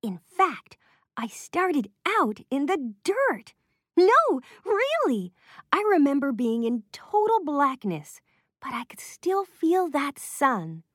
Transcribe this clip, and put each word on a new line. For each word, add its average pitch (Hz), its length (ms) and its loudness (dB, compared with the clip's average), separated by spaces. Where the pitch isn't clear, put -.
In 185 220 -6
fact, - 520 -2
I 226 100 -6
started 311 640 -2
out 349 340 0
in 277 160 -2
the 262 360 -2
dirt. - 520 -2
No, 415 440 6
really! 403 680 0
I 403 160 0
remember 277 440 2
being 233 320 -2
in 226 280 -2
total 427 520 0
blackness, 262 760 -4
but 262 120 -12
I 240 120 -8
could - 160 -20
still 381 440 -4
feel 349 460 0
that 285 280 -4
sun. 170 680 -4